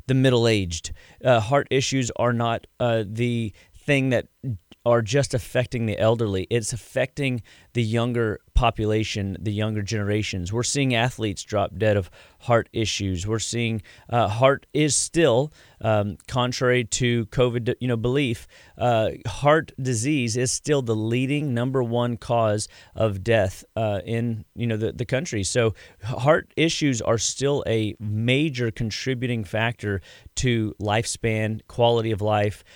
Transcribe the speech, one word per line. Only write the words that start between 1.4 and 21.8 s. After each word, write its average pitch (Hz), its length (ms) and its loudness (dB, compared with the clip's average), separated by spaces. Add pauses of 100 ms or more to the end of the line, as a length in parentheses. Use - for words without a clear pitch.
heart 135 300 0
issues 131 460 0
are 120 180 2
not, 117 320 -2 (120)
uh, 117 280 0
the 117 460 -2 (220)
thing 135 360 0
that 117 180 0 (580)
are 120 140 4
just 117 320 0
affecting 123 540 -2
the 104 120 -2
elderly. 107 520 2
It's 117 240 -2
affecting 127 680 -4 (300)
the 123 100 0
younger 117 560 0 (140)
population, 107 880 0
the 104 120 -4
younger 107 300 -2
generations. 101 720 -2
We're 117 100 -2
seeing 131 320 0
athletes 113 480 -2
drop 101 340 -2
dead 104 200 4
of 92 140 -2 (300)
heart 117 320 2
issues. 98 540 -2
We're 110 120 -2
seeing, 113 440 -2 (280)
uh, 117 180 2
heart 131 460 2
is 151 200 2
still, 147 580 2 (280)
um, 104 380 0 (100)
contrary 123 560 0
to 120 420 0
covid, 123 540 0
you 127 80 -2
know, 120 80 0
belief, 123 500 -2 (300)
uh, 110 360 2 (140)
heart 147 540 2
disease 127 560 -2
is 123 160 0
still 143 300 0
the 113 120 -2
leading 127 600 0
number 131 280 0